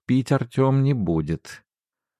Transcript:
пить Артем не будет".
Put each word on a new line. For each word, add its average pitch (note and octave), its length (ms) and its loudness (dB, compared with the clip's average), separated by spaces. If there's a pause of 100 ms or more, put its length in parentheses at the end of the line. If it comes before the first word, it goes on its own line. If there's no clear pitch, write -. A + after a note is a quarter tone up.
пить B2+ 240 0
Артем C3+ 540 0
не C#3 80 2
будет". E2 720 -4 (560)